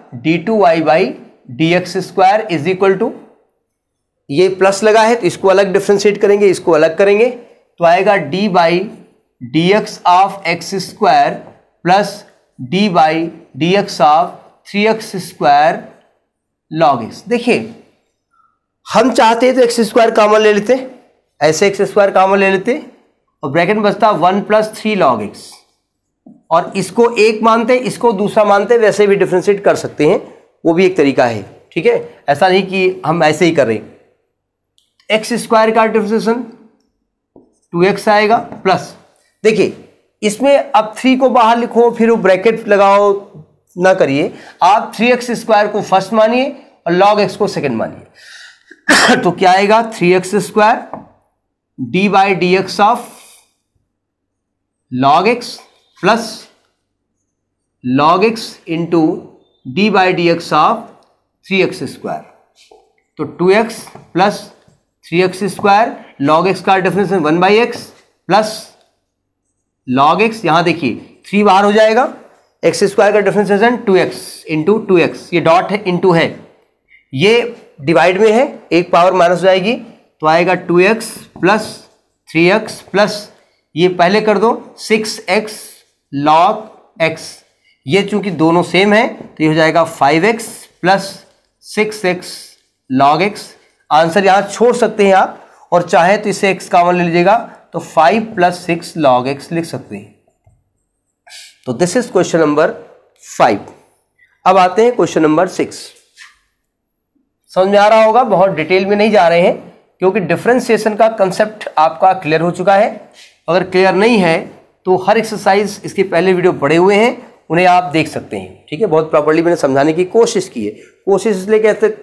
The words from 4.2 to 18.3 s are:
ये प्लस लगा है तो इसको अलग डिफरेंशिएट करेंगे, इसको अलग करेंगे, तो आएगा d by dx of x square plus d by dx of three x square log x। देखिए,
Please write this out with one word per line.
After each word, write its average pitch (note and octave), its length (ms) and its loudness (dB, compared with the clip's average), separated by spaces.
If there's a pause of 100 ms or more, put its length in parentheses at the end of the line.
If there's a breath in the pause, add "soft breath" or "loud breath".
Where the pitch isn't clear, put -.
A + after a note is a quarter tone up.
ये F3+ 200 2
प्लस F#3+ 340 0
लगा G#3+ 180 4
है A3+ 120 2
तो A#3 120 -4
इसको F#3 220 -2
अलग F#3+ 240 2
डिफरेंशिएट G3+ 480 0
करेंगे, G3+ 280 2
इसको F3 240 0
अलग D#3+ 260 2
करेंगे, G3+ 320 2
तो - 540 -10
आएगा F#3 300 4 (120)
d F#3 240 -4
by F3 200 2 (720)
dx E3+ 560 0 (120)
of F#3+ 280 2 (120)
x E3 220 -6 (100)
square E3 540 0 (500)
plus G3 280 0 (460)
d C3+ 320 -4
by D#3+ 200 2 (520)
dx G3 400 -2
of D#3+ 280 2 (360)
three G#3 220 -2
x A3 220 -4 (120)
square D3+ 520 0 (960)
log D3+ 320 0
x। - 260 -16
देखिए, A3+ 460 -4 (1120)